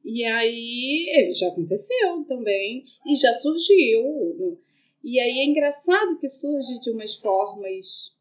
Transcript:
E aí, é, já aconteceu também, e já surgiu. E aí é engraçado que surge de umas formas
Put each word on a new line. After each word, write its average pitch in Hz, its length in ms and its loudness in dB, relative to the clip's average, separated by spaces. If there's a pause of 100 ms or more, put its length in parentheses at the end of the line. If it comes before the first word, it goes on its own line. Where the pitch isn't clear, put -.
E 233 200 -4
aí, 233 840 -2
é, 220 240 6
já 180 160 -2
aconteceu 294 800 -2
também, 214 560 -4 (220)
e 285 100 2
já - 160 4
surgiu. 311 1300 2 (440)
E 240 160 0
aí 247 220 0
é 277 60 2
engraçado 311 720 2
que 277 100 -6
surge 262 520 -6
de 240 100 -6
umas 214 260 -8
formas 196 1040 -4